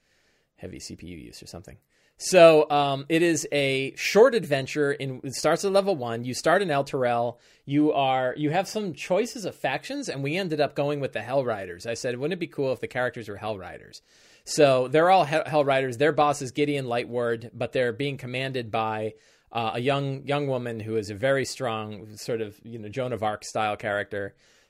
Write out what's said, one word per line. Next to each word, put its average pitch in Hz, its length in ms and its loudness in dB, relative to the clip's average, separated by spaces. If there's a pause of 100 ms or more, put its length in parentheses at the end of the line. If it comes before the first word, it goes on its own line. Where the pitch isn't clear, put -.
(560)
Heavy - 240 -14
C - 160 -16
P 80 100 -18
U 87 100 -14
use 58 240 -18
or - 60 -20
something. - 300 -18 (400)
So, 165 540 8
um, 139 380 0
it 165 140 2
is 165 280 0
a 135 460 0
short 226 380 6
adventure. 143 580 0
In, 135 320 -6
it 127 100 -8
starts 160 300 0
at 196 80 0
level 196 240 2
one. 120 280 -6
You 123 80 -6
start 165 300 2
in 190 60 -2
Elturel. 123 680 0 (280)
You 147 260 4
are, 131 440 2
you 147 140 -2
have 185 180 0
some 202 260 -6
choices 214 500 -4
of 143 100 -6
factions, 214 540 -6
and 139 140 -6
we 143 140 -2
ended 170 240 -2
up 139 140 0
going 147 260 -2
with 127 120 -4
the 107 100 -6
Hell 127 220 0
Riders. 98 420 -6
I 117 80 -4
said, 123 220 -6
"Wouldn't 147 180 -4
it 175 60 -10
be 170 60 -6
cool 135 260 -2
if 117 80 -6
the 113 80 -8
characters 123 400 -6
were 101 80 -10
Hell 107 220 -8
Riders?" 73 420 -16 (440)
So 131 440 4
they're 156 220 6
all 185 140 8
Hell, 156 220 0
Hell 147 180 2
Riders. 135 320 0
Their 147 160 4
boss 147 280 2
is 131 120 -8
Gideon 143 340 0
Lightward, 117 680 -2
but 123 200 -6
they're 123 200 2
being 139 260 -4
commanded 127 520 -6
by, 110 440 -2 (360)
uh, 113 240 -4
a 123 60 -4
young, 139 460 -2
young 143 200 -2
woman 120 340 -4
who 110 160 -4
is 104 140 -4
a 107 40 -6
very 131 300 0
strong, 107 720 -8
sort 113 260 -4
of, 101 200 -12
you 117 160 -14
know, 107 120 -12
Joan 127 220 -4
of 107 100 -4
Arc 107 220 -4
style 107 320 -2
character. 101 580 -4 (360)